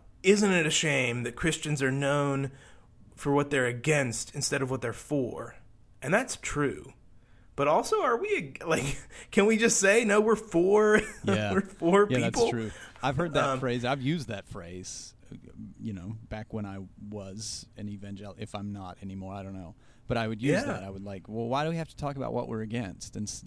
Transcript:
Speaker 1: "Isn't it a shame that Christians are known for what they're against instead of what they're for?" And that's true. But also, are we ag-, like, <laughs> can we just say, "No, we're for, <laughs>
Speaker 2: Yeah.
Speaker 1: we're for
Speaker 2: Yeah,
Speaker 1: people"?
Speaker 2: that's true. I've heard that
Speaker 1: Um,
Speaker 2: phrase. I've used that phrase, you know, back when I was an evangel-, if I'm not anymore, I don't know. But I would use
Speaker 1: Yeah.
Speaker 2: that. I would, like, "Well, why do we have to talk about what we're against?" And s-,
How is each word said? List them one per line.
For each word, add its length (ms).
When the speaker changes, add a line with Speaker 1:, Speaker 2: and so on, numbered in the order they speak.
Speaker 1:
"Isn't 280
it 140
a 60
shame 520
that 120
Christians 460
are 100
known 600
for 180
what 160
they're 160
against 680
instead 260
of 80
what 120
they're 120
for?" 600
And 120
that's 240
true. 560
But 100
also, 340
are 140
we 220
ag-, 280
like, 320
<laughs> 160
can 140
we 120
just 220
say, 260
"No, 160
we're 160
for, 640
<laughs> 120
Speaker 2:
Yeah. 280
Speaker 1:
we're 80
for 480
Speaker 2:
Yeah, 180
Speaker 1:
people"? 160
Speaker 2:
that's 80
true. 200
I've 140
heard 160
that 120
Speaker 1:
Um, 140
Speaker 2:
phrase. 240
I've 180
used 280
that 180
phrase, 680
you 140
know, 220
back 240
when 120
I 120
was 560
an 140
evangel-, 500
if 160
I'm 160
not 300
anymore, 320
I 100
don't 120
know. 200
But 100
I 100
would 140
use 120
Speaker 1:
Yeah. 100
Speaker 2:
that. 100
I 60
would, 140
like, 240
"Well, 200
why 180
do 40
we 60
have 140
to 80
talk 180
about 180
what 140
we're 140
against?" 560
And 100
s-, 180